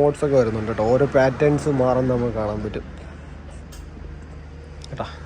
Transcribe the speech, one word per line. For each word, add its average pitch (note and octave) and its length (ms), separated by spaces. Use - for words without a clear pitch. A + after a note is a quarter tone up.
മോഡ്സൊക്കെ C#3+ 400
വരുന്നുണ്ട് A2 300
കേട്ടോ. G#2+ 220
ഓരോ C3+ 140
പാറ്റേൺസ് C#3 520
മാറുന്ന B2+ 320
നമുക്ക് A#2+ 240
കാണാൻ G#2+ 280
പറ്റും G#2+ 200
കേട്ടോ. - 180